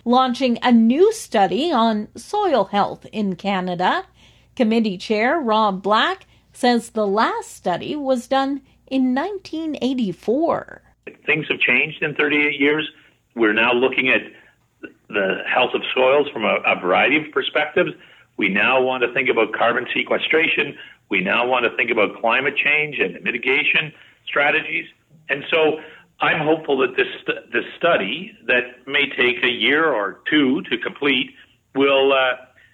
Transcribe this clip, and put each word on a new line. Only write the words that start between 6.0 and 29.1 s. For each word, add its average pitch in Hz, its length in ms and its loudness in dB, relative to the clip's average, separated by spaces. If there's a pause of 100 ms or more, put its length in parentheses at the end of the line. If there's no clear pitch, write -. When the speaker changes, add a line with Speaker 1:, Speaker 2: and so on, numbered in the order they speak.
Speaker 1:
says 240 380 0
the 214 160 -2
last 277 480 -2
study - 400 -4
was 262 320 -2
done 269 360 -2 (260)
in 254 260 2
nineteen 320 680 -6
eighty-four. 247 1000 -2 (420)
Speaker 2:
Things 147 240 -2
have 131 120 -4
changed 139 420 0
in 151 140 -4
thirty-eight 147 420 0
years. 147 320 0 (440)
We're 110 200 2
now 117 180 2
looking 127 380 2
at 110 100 2 (880)
the 95 300 -2 (120)
health 123 220 2
of - 80 -2 (140)
soils 135 400 4
from 113 100 -4
a, 98 220 0
a 92 120 0
variety 101 380 2
of 151 160 -4
perspectives. 151 600 -2 (440)
We 98 140 0
now 117 320 2
want 127 220 0
to 120 100 -4
think 127 160 0
about 113 240 0
carbon 120 400 0
sequestration. 147 800 0 (320)
We 92 140 -2
now 107 240 0
want 123 180 2
to 110 100 0
think 117 160 -2
about 104 300 0
climate 127 420 0
change 147 360 -2
and 90 260 -4
mitigation 139 640 -2 (360)
strategies. 151 580 -2 (460)
And 139 200 -4
so 156 300 2 (400)
I'm 156 260 0
hopeful 156 340 0
that 127 140 0
this 127 120 0 (160)
st-, - 320 -8
this 113 100 -2 (140)
study 151 580 -2 (120)
that 123 380 -2
may 139 220 -2
take 123 340 0